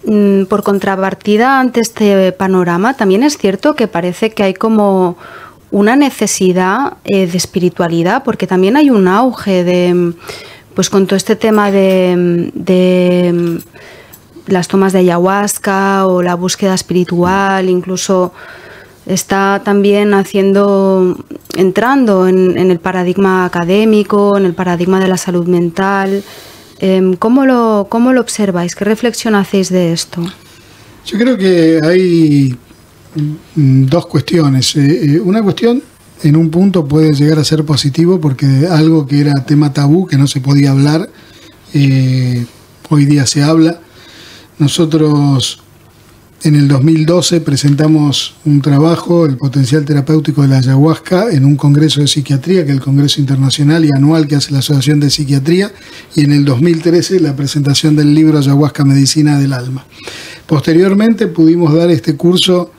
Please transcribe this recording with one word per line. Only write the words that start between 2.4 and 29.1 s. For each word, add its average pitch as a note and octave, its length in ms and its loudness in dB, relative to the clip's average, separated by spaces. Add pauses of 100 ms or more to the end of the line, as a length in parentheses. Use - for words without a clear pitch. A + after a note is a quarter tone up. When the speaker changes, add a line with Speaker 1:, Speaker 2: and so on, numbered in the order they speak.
Speaker 1:
también G3+ 280 0
es D4 120 -2
cierto G3+ 380 -2
que A3+ 140 -4
parece F3+ 420 -4
que A3 140 -4
hay F#3+ 100 -2
como G3 640 0 (560)
una G3+ 220 2
necesidad, G3+ 1000 -2 (100)
eh, F#3+ 240 0
de F3 100 -6
espiritualidad, F3 880 -2
porque G3+ 240 -6
también F#3+ 280 0
hay D4 140 4
un G3+ 160 2
auge G3+ 560 0
de, F3 500 0 (640)
pues - 160 -2
con G3 160 0
todo G3 100 -2
este G#3 200 -2
tema G#3+ 340 0
de, F3+ 840 0
de F3+ 1040 0 (880)
las F3+ 180 -2
tomas F#3+ 260 0
de F#3+ 60 2
ayahuasca F#3+ 1080 0
o F3+ 140 0
la F3 120 -2
búsqueda F#3 400 -4
espiritual, F#3 960 -2
incluso F3+ 640 -2 (720)
está G3 580 -2
también G3+ 480 2
haciendo, G3 1040 0 (400)
entrando G#3 680 0
en, F#3 320 0
en F#3 140 2
el E3+ 80 -2
paradigma F#3 640 -2
académico, G3+ 920 0
en G3 100 0
el F3 80 -2
paradigma F3+ 440 -2
de F#3+ 80 0
la F#3 120 0
salud F3 280 -4
mental. G3 760 -2 (560)
Em, F#3 340 0
¿cómo B3 320 0
lo, A3+ 420 0
cómo A#3+ 240 0
lo B3+ 100 2
observáis? F3+ 520 -4
¿Qué - 100 -8
reflexión A3 520 -2